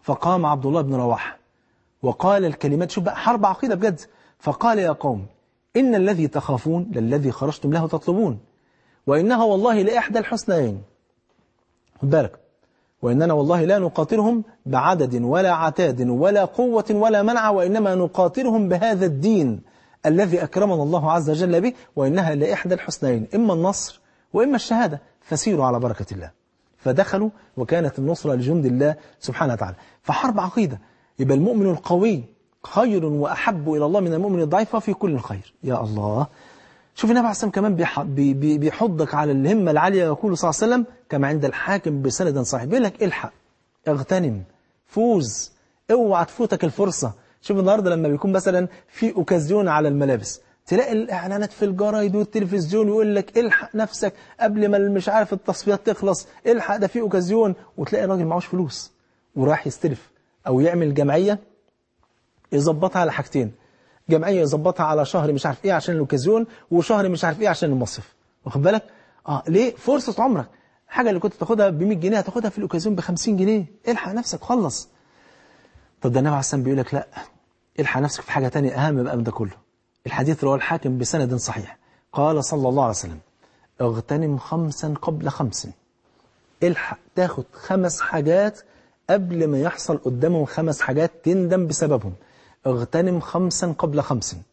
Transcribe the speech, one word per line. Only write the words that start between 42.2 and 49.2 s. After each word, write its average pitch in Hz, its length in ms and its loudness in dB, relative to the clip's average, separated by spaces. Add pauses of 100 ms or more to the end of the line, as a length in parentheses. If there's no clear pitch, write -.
صحيح، 123 260 -4
بيقول 233 180 2
لك: 202 200 -2
"الحق، - 300 -4 (540)
اغتنم، 139 560 -2 (420)
فوز، 202 680 0 (400)
اوعى 202 340 4
تفوتك - 380 -2
الفرصة". 160 500 -2 (280)
شوف 196 180 0
النهاردة 185 360 4
لما 160 140 0
بيكون 147 220 0
مثلًا 185 360 2 (200)
في - 280 -2
أوكازيون 180 520 2